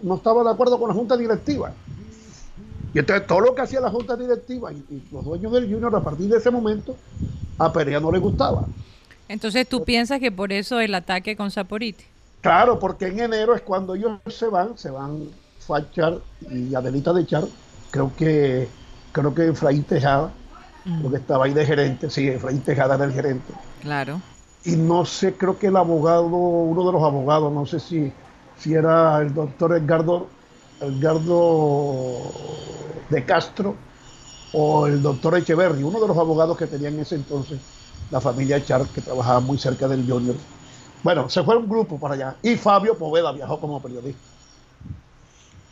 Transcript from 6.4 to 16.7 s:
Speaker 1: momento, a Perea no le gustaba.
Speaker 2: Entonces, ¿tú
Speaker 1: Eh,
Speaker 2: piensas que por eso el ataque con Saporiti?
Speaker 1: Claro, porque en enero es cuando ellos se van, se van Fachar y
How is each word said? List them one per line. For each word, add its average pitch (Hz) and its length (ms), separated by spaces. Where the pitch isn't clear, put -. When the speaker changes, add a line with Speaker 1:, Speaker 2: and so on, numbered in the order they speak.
Speaker 1:
momento, 226 460
a - 140
Perea 147 280
no 160 120
le 185 80
gustaba. 208 440
Speaker 2:
Entonces, 220 400
¿tú 254 100
Speaker 1:
Eh, 240 60
Speaker 2:
piensas 240 360
que 254 120
por 196 200
eso 208 280
el 214 140
ataque 185 420
con 202 140
Saporiti? 208 540
Speaker 1:
Claro, 180 380
porque 185 300
en 190 100
enero 226 380
es - 60
cuando 185 340
ellos 208 220
se 226 180
van, 208 320
se 160 120
van 143 380
Fachar 151 520
y 127 280